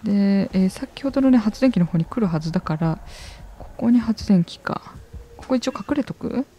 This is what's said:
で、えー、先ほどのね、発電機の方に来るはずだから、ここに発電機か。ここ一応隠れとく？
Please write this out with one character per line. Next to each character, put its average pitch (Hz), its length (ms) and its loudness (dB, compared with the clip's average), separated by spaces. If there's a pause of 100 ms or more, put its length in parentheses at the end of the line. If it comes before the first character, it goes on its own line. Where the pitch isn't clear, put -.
で、 196 500 2
え 190 120 4
ー、 185 40 2
先 - 340 -12
ほ 269 80 -2
ど 269 100 0
の 262 100 6
ね、 254 60 8
発 214 240 0
電 262 100 4
機 190 80 2
の 175 60 4
方 170 120 -2
に 165 80 2
来 - 140 -6
る 214 80 2
は 160 120 0
ず 160 120 -4
だ 180 100 0
か 156 160 -4
ら、 160 220 0 (580)
こ - 200 -16
こ 233 120 0
に 247 100 6
発 220 280 -4
電 180 160 6
機 - 160 -8
か。 - 220 -6 (560)
こ - 100 -20
こ 262 80 0
一 254 140 -2
応 254 40 -8
隠 285 220 -4
れ 285 80 -2
と - 100 -8
く？ 240 320 -6 (140)